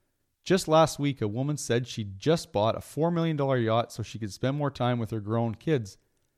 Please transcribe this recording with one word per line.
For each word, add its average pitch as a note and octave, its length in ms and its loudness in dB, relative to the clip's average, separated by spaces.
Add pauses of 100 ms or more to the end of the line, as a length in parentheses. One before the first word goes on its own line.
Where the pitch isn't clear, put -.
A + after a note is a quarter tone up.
(440)
Just - 240 2
last D#3 320 4
week, C#3+ 200 -2
a A2 80 -2
woman C3+ 300 -2
said B2 300 0
she'd G2 320 -8
just D#3+ 340 0
bought G#2 240 2
a - 40 -10
four D#3 280 -2
million E3 260 0
dollar C3+ 220 2
yacht A2+ 340 2
so A#2 120 -6
she G#2 160 -12
could G#2+ 120 -8
spend C3 240 -2
more D3 140 -2
time B2 300 0
with A2 100 -4
her A2+ 100 -6
grown A2+ 360 0
kids B2+ 420 -2 (400)